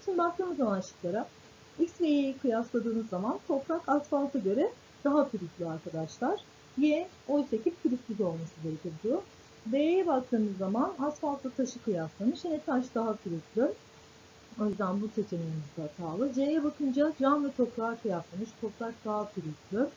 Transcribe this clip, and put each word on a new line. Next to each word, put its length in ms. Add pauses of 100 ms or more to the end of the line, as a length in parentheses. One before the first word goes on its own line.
Şimdi 140
baktığımız 380
zaman 240
şıklara, 480 (500)
X 220
ve 60
Y'yi 320
kıyasladığımız 720
zaman 300 (100)
toprak 400
asfalta 500
göre 320 (340)
daha 240
pürüzlü 380
arkadaşlar. 760 (380)
Y 300 (200)
oysa 280
ki 260
pürüzsüz 380
olması 320 (100)
gerekiyordu. 600 (440)
B'ye 400
baktığımız 500
zaman 420
asfaltla 520
taşı 320
kıyaslamış. 600
Yine 220
taş 180 (100)
daha 200
pürüzlü. 600 (840)
O 60
yüzden 360
bu 60
seçeneğimiz 680
de 60
hatalı. 520
C'ye 300
bakınca 560
cam 240
ve 80
toprağı 500
kıyaslamış. 460 (120)
Toprak 340 (100)
daha 260
pürüzlü. 680